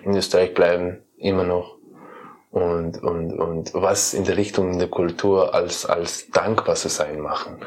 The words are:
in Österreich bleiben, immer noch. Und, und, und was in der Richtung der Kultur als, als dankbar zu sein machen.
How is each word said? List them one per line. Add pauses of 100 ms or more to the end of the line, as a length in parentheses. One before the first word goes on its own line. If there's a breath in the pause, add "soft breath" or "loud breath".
in
Österreich
bleiben, (140)
immer
noch. (720 loud breath)
Und,
und,
und
was
in
der
Richtung
der
Kultur
als,
als
dankbar
zu
sein
machen.